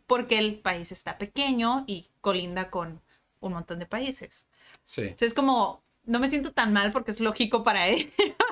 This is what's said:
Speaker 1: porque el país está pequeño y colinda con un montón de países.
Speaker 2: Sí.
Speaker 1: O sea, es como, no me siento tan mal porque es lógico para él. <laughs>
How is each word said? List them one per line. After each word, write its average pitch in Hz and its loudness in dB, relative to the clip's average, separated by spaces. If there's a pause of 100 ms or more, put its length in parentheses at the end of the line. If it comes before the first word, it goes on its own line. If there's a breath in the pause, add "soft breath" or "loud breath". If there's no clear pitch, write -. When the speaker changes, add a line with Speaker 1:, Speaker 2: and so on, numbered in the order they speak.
Speaker 1:
porque 247 2
el 214 0
país 175 -4
está 175 -8
pequeño 254 0
y 185 -10 (140)
colinda 185 -2
con 165 -8 (400 soft breath)
un 185 -6
montón 170 -8
de 175 -10
países. 262 -8 (400 loud breath)
Speaker 2:
Sí. 101 -6
Speaker 1:
O - -20
sea, 233 2
es 226 0
como, 254 2 (220)
no 233 2
me 269 2
siento 285 -2
tan 226 2
mal 208 4
porque 226 -2
es 208 -6
lógico 226 2
para 196 4
él. 262 0
<laughs> 415 2